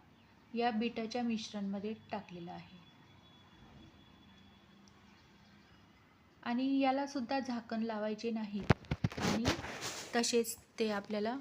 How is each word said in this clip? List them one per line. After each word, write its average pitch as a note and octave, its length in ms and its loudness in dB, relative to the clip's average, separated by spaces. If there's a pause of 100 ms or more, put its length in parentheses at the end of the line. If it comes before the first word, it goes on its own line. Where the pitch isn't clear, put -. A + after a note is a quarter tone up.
(540)
या A#3 160 4
बीटाच्या A3+ 520 0
मिश्रणमध्ये G#3+ 720 -2 (180)
टाकलेला F3 400 -8
आहे. F3 260 -14 (3750)
आणि C4 360 4
याला C4+ 280 6
सुद्धा C4+ 340 0
झाकण A#3 420 -2
लावायचे G#3+ 480 0
नाही G#3+ 300 -2 (580)
आणि A3 260 0 (720)
तसेच A#3 400 2 (220)
ते A3 120 2
आपल्याला G#3 500 -2